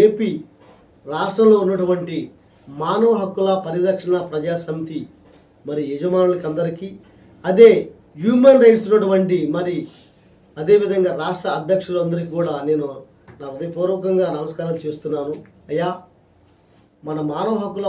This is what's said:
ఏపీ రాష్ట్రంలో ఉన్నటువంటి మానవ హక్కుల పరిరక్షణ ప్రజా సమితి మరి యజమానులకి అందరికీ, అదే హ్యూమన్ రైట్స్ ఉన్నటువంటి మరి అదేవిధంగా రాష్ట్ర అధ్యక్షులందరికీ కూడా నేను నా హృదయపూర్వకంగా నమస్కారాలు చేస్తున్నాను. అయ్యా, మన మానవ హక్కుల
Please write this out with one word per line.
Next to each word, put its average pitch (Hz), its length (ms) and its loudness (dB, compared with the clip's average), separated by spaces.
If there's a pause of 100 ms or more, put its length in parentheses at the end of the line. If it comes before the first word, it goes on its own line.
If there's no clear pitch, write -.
ఏపీ 214 260 2 (760)
రాష్ట్రంలో 196 580 4
ఉన్నటువంటి 180 540 -2 (500)
మానవ 175 440 0 (100)
హక్కుల 190 280 -2 (160)
పరిరక్షణ 180 520 -2 (140)
ప్రజా 156 240 -4 (100)
సమితి 160 340 -8 (680)
మరి 147 160 -6 (100)
యజమానులకి 180 580 0
అందరికీ, 170 400 -6 (560)
అదే 196 240 10 (540)
హ్యూమన్ 254 400 6
రైట్స్ 226 240 6
ఉన్నటువంటి 190 500 2 (180)
మరి 175 200 -4 (840)
అదేవిధంగా 190 540 2 (100)
రాష్ట్ర 180 260 -6 (120)
అధ్యక్షులందరికీ 170 800 -4
కూడా 170 160 -2 (140)
నేను 151 200 -2 (520)
నా 143 120 -16
హృదయపూర్వకంగా 185 760 -2 (100)
నమస్కారాలు 160 480 -6
చేస్తున్నాను. 151 480 -6 (380)
అయ్యా, 170 180 -2 (1120)
మన 151 140 -8 (140)
మానవ 196 320 -4
హక్కుల 196 260 -6